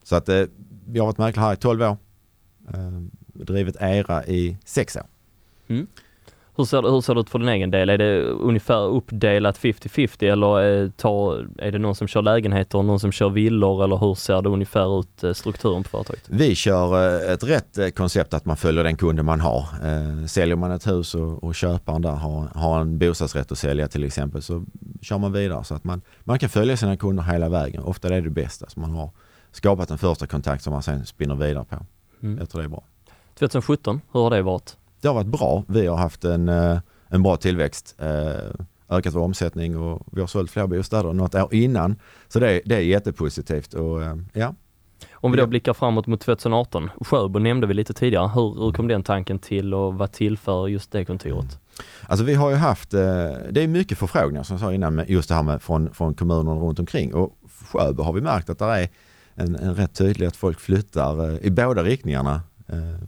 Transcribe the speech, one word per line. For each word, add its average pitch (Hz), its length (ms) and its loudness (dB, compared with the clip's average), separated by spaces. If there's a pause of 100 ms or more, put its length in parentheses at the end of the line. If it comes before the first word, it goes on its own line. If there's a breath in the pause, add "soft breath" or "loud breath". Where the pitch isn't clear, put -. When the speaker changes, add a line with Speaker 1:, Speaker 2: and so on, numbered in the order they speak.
Speaker 1:
så - 120 0
att, 80 120 0
eh, 95 80 4 (560)
jag 117 100 2
har 107 40 2
varit 107 120 -2
mäklare 110 280 2
här 104 60 2
i 95 40 -2
tolv 117 260 0
år. 104 140 2 (800)
Ehm, 90 360 -10 (240)
drivit 95 460 -2
Era 95 440 0
i 87 400 -2
sex - 320 -4
år. - 60 -10 (680)
Speaker 2:
Mm. 127 180 -2 (720 soft breath)
Hur 139 80 2
ser 127 180 2
det, 117 80 2
hur 131 100 4
ser 123 140 2
det 117 60 4
ut 107 100 -2
för - 80 0
din 117 100 0
egen 95 220 2
del? 95 200 4
Är 101 80 4
det 104 240 4
ungefär 107 640 2
uppdelat 104 720 2
fifty 113 300 -2
fifty - 380 0
eller, 101 580 4
eh, 98 60 -2
tar, 98 580 0 (100)
är 104 140 -4
det 104 60 -2
någon 104 160 0
som 101 140 -4
kör 107 140 2
lägenheter 104 560 2
och 98 60 4
någon 101 160 4
som 101 120 2
kör 101 160 2
villor, 101 560 4
eller 95 120 4
hur 98 180 4
ser 95 280 0
det 98 60 2
ungefär 98 520 0
ut, - 240 -8
eh, 87 80 0
strukturen 95 500 -2
på 98 60 -12
företaget? - 400 -8
Speaker 1:
Vi 123 260 4
kör, 92 600 2 (100)
eh, 92 60 0
ett 90 120 -4
rätt, 135 340 -2
eh, 95 100 2
koncept 90 460 0
att 76 100 -2
man 82 120 -2
följer 82 280 2
den 80 120 0
kunden 80 300 2
man 80 140 2
har. 69 260 0 (180)
Eh, 78 420 -4
säljer 85 300 2
man 90 160 -2
ett 90 140 -6
hus 90 280 -2
och, 80 300 -4
och 82 100 -4
köparen 85 480 -2
där 82 100 -2
har, 76 420 -4
har 80 260 0
en 80 180 -2
bostadsrätt 78 540 0
att 69 60 -6
sälja 73 300 -2
till 73 160 -4
exempel, 71 380 -4
så 87 220 -8 (380)
kör 101 160 -4
man 101 140 -2
vidare 98 320 -4
så - 100 -8
att 76 100 -8
man, 90 180 -6 (220 soft breath)
man 123 140 0
kan 135 100 0
följa 120 280 2
sina 101 200 0
kunder 95 260 0
hela 85 260 0
vägen. 80 340 -2
Ofta 90 260 -4
är 90 40 0
det 92 80 2
det 80 100 -2
bästa, 76 380 -6
så - 120 -12
man 80 100 -6
har 80 200 -6 (420 soft breath)
skapat 92 380 0
en 78 80 -6
första 80 280 0
kontakt 69 380 -4
som 78 80 -4
man 69 100 -4
sen 69 240 -4
spinner 71 280 -4
vidare 71 300 -2
på. - 120 -10 (460)
Speaker 2:
Mm. 107 160 -4
Speaker 1:
Jag 85 120 -8
tror 82 100 -8
det 78 60 -6
är 76 40 -10
bra. 78 140 -12 (540 soft breath)
Speaker 2:
Tvåtusen 131 240 0
sjutton, 147 380 -2 (120)
hur 123 80 2
har 117 100 4
det 104 120 4
varit? 92 340 -4 (240)
Speaker 1:
Det 143 80 0
har 143 60 2
varit 107 120 0
bra. 101 420 0
Vi 98 180 2
har 85 100 0
haft 85 280 -2
en, 85 240 2
eh, 85 300 2 (300 soft breath)
en 92 140 4
bra 92 140 4
tillväxt, 85 640 -2
eh, 76 340 -2 (580)
ökat 90 240 0
vår 85 80 0
omsättning 85 560 -2
och 82 240 -6 (100)
vi 95 80 -4
har 87 80 -2
sålt 92 220 -2
fler 104 160 -2
bostäder 92 440 -2
än 87 60 -2
något 92 180 0
år 95 200 0
innan. 110 420 2 (320 loud breath)
Så - 100 0
det, 110 260 4
det 107 100 0
är 107 60 2
jättepositivt 85 920 -2
och, 80 280 -4
eh, 80 140 -6 (160)
ja. 113 220 -4 (580 loud breath)
Speaker 2:
Om - 180 -2
vi 123 60 4
då 135 60 6
Speaker 1:
Ja. 123 40 4
Speaker 2:
blickar 120 260 2
framåt 113 340 0
mot 113 140 0
tvåtusen 117 320 0
arton, 110 380 0 (100)
Sjöbo 101 380 2
nämnde 117 280 2
vi 98 80 2
lite 107 200 -2
tidigare. 101 400 2
Hur, 113 200 2 (100)
hur 110 80 2
kom 113 160 0
den 107 140 0
tanken 95 360 -2
till 98 360 -4
och 95 200 0
vad 98 180 -4
tillför 98 560 -2
just 98 240 -4
det 98 120 -2
kontoret? 71 540 -6 (480 loud breath)
Speaker 1:
Alltså 107 180 0
vi 143 100 2
har 143 160 4
ju 139 60 2
haft, 143 380 0
eh, 98 60 4 (500)
det 151 120 2
är 160 60 0
mycket 175 300 0
förfrågningar 76 440 0
som 95 120 -8
jag 90 60 -4
sa 101 120 -2
innan 90 220 0
med 80 160 -2
just 90 180 2
det 82 60 2
här 80 80 2
med 76 200 -2
från, 80 320 -2
från 80 200 -2
kommunerna 80 460 0
runt 80 180 -2
omkring. 85 360 -2
Och 90 240 0 (340)
Sjöbo 71 300 0
har 80 100 0
vi 92 80 -2
märkt 123 300 -2
att 80 80 -8
det 101 60 -4
är 104 240 0 (460 soft breath)
en, 87 220 -4
en 92 180 -2
rätt 98 200 -2
tydlig 95 320 2
att 85 100 -4
folk 87 240 -4
flyttar, 80 720 0
eh, 80 140 -4
i 101 40 2
båda 120 320 2
riktningarna. 78 580 -2 (280)
Eh, 82 100 -6 (300)